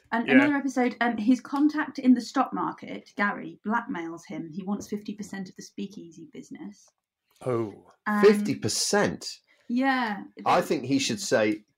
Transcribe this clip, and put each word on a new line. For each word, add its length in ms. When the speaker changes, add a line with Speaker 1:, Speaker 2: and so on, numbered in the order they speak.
Speaker 1:
And 140
Speaker 2:
Yeah. 80
Speaker 1:
another 200
episode. 460
Um, 160
his 240
contact 580
in 140
the 80
stock 320
market, 640
Gary, 500
blackmails 600
him. 260
He 100
wants 240
fifty 260
percent 360
of 80
the 60
speakeasy 680
business. 560
Speaker 2:
Oh. 280
Speaker 1:
Um, 160
Speaker 3:
Fifty 320
percent? 720
Speaker 1:
Yeah. 540
Speaker 3:
I 160
think 240
he 140
should 200
say, 440